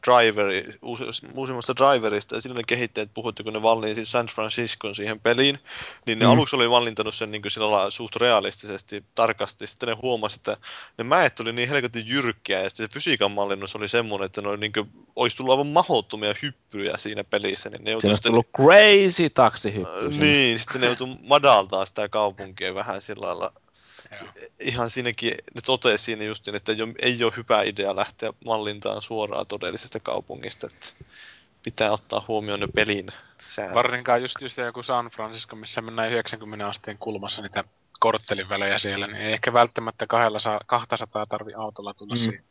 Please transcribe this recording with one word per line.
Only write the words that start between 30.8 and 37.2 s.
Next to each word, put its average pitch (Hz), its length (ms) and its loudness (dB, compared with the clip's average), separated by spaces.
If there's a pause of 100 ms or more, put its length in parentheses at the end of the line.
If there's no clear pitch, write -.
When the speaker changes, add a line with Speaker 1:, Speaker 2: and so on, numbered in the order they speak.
Speaker 1:
pitää 110 280 -2
ottaa 107 360 -4
huomioon 107 320 -4
ne 101 80 -4
pelin 101 400 0 (420)
säännöt. 98 260 -8
Speaker 3:
Varsinkaan 123 460 0
just, 127 200 -8
just 127 160 -12
joku 120 260 -8
San 120 260 -2
Francisco, 110 460 -12
missä 110 260 -8
mennään 113 300 -4
yhdeksänkymmenen 107 560 -6
asteen 104 300 -10
kulmassa 101 440 -8